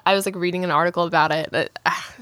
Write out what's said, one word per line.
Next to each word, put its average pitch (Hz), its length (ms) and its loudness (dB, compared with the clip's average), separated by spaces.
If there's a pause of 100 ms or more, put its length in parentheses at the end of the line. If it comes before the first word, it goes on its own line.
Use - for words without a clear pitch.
I 190 100 4
was, 196 120 0
like, 190 100 -4
reading 180 280 -2
an 175 60 -2
article 170 340 2
about 156 280 2
it. - 200 -2
It, - 340 -2
ah, - 360 -2